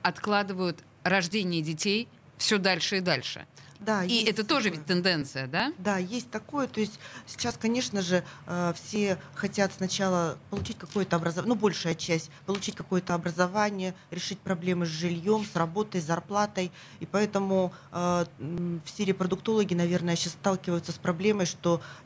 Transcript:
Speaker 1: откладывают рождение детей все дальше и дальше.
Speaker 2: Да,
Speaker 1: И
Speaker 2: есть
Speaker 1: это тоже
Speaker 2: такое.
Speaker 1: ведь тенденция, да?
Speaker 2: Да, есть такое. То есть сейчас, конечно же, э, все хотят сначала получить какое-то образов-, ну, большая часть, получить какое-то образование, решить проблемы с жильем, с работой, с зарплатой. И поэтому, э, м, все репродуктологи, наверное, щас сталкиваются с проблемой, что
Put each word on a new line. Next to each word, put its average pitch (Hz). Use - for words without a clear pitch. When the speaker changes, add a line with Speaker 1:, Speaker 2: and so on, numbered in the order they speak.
Speaker 1:
откладывают 185
рождение 180
детей 196
все -
дальше 190
и 185
дальше. 160
Speaker 2:
Да, 208
Speaker 1:
И 185
Speaker 2:
есть -
Speaker 1:
это 214
тоже 247
Speaker 2:
такое. 175
Speaker 1:
ведь 151
тенденция, 170
да? 185
Speaker 2:
Да, 190
есть 202
такое. 254
То -
есть 208
сейчас, -
конечно 226
же, 175
э, 175
все 202
хотят 196
сначала 185
получить 202
какое-то 185
образов-, 170
ну, 240
большая 190
часть, 165
получить 196
какое-то 180
образование, 185
решить 180
проблемы 175
с -
жильем, 175
с -
работой, 175
с 151
зарплатой. 190
И -
поэтому, 196
э, 175
м, 170
все -
репродуктологи, 190
наверное, 175
щас 165
сталкиваются 180
с -
проблемой, 190
что 170